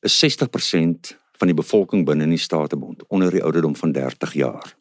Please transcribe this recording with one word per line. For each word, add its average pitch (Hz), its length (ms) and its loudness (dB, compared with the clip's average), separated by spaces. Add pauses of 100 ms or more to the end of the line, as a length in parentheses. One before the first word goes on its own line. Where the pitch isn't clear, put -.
is - 160 2
sestig 139 320 2
persent - 640 -2 (220)
van 95 100 2
die 87 60 4
bevolking 95 500 2
binne 76 200 2
in 78 60 2
die 82 80 2
Statebond - 720 -4
onder 92 220 2
die 92 120 0
ouderdom 78 320 2
van 76 180 -2
dertig 65 420 -4
jaar. - 460 -4